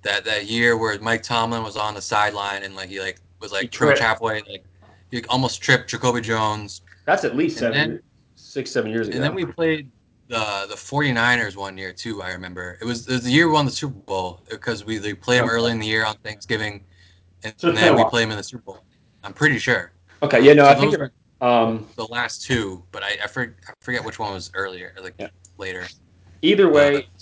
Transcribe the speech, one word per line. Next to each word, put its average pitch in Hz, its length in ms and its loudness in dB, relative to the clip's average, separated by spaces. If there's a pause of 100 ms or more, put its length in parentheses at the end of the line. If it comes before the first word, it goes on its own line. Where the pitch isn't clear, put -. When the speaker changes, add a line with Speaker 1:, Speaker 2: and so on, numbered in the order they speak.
Speaker 1:
that, 101 240 -2
that 104 220 -2
year 117 280 2
where 110 240 -2
Mike 113 220 -2
Tomlin 117 400 0
was 107 160 -10
on 107 160 -4
the 101 80 -10
sideline 101 600 0
and, 95 120 -12
like, 95 140 -12
he, 98 100 -8
like, 95 200 -8 (220)
was, 101 100 -12
like, 98 100 -2
Speaker 2:
He 90 60 -4
Speaker 1:
pretty 143 240 2
much 135 80 6
Speaker 2:
tripped. - 20 -
Speaker 1:
halfway, 110 480 0
like, 98 140 -16 (480)
he 120 140 -6
almost 127 360 -2
tripped 127 300 2
Jacoby 120 300 0
Jones. 107 600 -4 (240)
Speaker 2:
That's 160 180 2
at 123 120 -2
least 156 260 -2
Speaker 1:
And 120 140 0
Speaker 2:
seven, 151 160 0
Speaker 1:
then 151 80 -8 (340)
Speaker 2:
six, - 380 -10
seven 110 180 -2
years 113 160 -2
Speaker 1:
and 107 120 -6
Speaker 2:
ago. 131 60 -2
Speaker 1:
then 151 120 -2
we 185 100 -4
played 156 460 -4 (420)
the, 104 360 -4
the 107 80 -10
forty-niners 120 760 0
one 98 220 -12
year, 92 160 -10
too, 101 300 -10
I 92 80 -8
remember. 90 500 -12
It 110 40 -10
was, 117 220 -6
it 127 60 -2
was 123 100 -2
the 123 80 -2
year 160 160 6
we 156 60 2
won 151 120 4
the 123 60 0
Super 143 220 -6
Bowl, 92 480 -8 (180)
'cause 110 240 -6
we, 110 140 -6
they 104 160 -6
played 123 260 2
'em 117 60 4
Speaker 2:
Okay. 113 80 0
Speaker 1:
early 117 180 2
in 113 80 -4
the 107 80 -4
year 110 180 0
on 107 180 -2
Thanksgiving, 107 600 -6 (600)
and 107 140 -10
Speaker 2:
So 170 120 0
it's 110 100 0
Speaker 1:
then 110 100 6
Speaker 2:
been 110 40 6
a 120 40 4
Speaker 1:
we 117 40 6
Speaker 2:
while. 110 80 4
Speaker 1:
play 117 140 2
'em 110 80 -2
in 107 60 -4
the 98 60 -8
Super - 200 -14
Bowl. - 200 -20 (400)
I'm 98 100 -12
pretty 147 260 -2
sure. 98 320 -2 (320)
Speaker 2:
Okay, 131 180 4
yeah, 139 120 12
no, 143 100 10
Speaker 1:
So 139 60 10
Speaker 2:
I 143 60 10
think 143 160 2
Speaker 1:
those 156 60 0
Speaker 2:
they're, 151 140 -6 (300)
Speaker 1:
were 127 60 2
Speaker 2:
um, 113 480 2
Speaker 1:
the 113 100 -8
last 117 380 -8
two, 98 480 -2
but 101 120 -10
I, 104 200 -4
I 107 40 -6
for-, 117 280 -6 (120)
I - 120 -20
forget 123 240 -6
which 110 140 -10
one 104 160 -6
was 90 220 -10
earlier, 92 460 -8
like, 92 180 -14
Speaker 2:
Yeah. 98 80 -10 (300)
Speaker 1:
later. 90 280 -10 (560)
Speaker 2:
Either 190 280 6
way, 143 280 6
Speaker 1:
Uh, 135 40 0 (200)